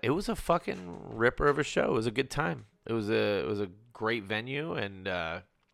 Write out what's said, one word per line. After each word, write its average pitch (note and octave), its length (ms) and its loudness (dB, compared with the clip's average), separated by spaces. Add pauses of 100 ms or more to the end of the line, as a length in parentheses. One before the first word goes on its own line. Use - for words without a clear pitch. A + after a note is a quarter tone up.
it A#2 60 2
was E3+ 180 2
a A#3 80 0
fucking F3+ 640 -2 (160)
ripper B2 320 4
of C#3+ 120 4
a D3 40 0
show. - 220 2
It - 80 2
was A#2 140 2
a A#2 40 2
good C3 180 -2
time. D3 360 -2 (200)
It A2 80 -6
was G#2+ 160 0
a, G#2 300 4
it C2 80 -2
was G#2 140 -2
a G2 80 -2 (240)
great A2 300 -2
venue, B2+ 500 -4
and, G2 340 -4
uh, F2 320 -2 (340)